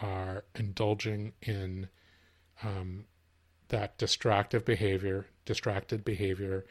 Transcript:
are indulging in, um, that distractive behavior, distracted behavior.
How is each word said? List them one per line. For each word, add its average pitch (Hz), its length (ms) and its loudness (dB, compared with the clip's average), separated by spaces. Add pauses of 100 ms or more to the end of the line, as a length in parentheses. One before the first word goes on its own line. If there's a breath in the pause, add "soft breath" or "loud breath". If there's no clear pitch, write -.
are 95 440 -2 (100)
indulging 104 880 0
in, 95 480 -4 (760 soft breath)
um, 95 420 -6 (640)
that 104 280 -2
distractive 104 640 4
behavior, 98 640 2 (180)
distracted 107 640 -2
behavior. 95 640 0